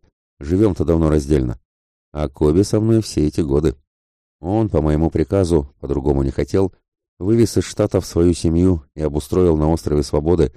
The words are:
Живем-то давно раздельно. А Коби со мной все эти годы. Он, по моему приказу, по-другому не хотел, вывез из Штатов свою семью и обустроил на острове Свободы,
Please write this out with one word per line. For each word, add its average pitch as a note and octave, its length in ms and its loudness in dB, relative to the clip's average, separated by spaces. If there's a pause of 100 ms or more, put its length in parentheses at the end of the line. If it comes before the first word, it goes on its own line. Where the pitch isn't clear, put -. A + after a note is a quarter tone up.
(400)
Живем-то F2+ 440 0
давно D#2+ 260 2
раздельно. C#2 500 0 (520)
А D2+ 160 -6
Коби D#2 360 2
со G#2+ 160 -2
мной A2 220 2
все D2+ 260 -2
эти E2 140 -4
годы. C#2+ 340 0 (640)
Он, G2+ 300 -2
по D2+ 120 0
моему D2+ 300 0
приказу, D#2+ 680 0
по-другому C#2 440 -2
не C2+ 80 -2
хотел, F#2 420 -2 (460)
вывез G#2+ 380 0
из F#2 80 -2
Штатов G2+ 400 -2
свою E2+ 280 2
семью E2+ 500 0 (120)
и D2+ 60 -8
обустроил D#2 560 0
на D2+ 120 0
острове D2+ 320 -2
Свободы, D#2 560 0